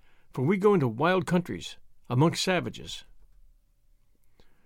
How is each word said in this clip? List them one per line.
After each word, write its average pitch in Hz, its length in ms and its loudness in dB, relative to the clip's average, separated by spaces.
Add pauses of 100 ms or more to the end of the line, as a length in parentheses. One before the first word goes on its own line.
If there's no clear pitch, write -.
(320)
for 131 120 -4
we 190 140 2
go 208 160 4
into 147 140 4
wild 156 380 0
countries, 165 520 -2 (320)
among 139 260 2
savages." 147 680 -4 (1600)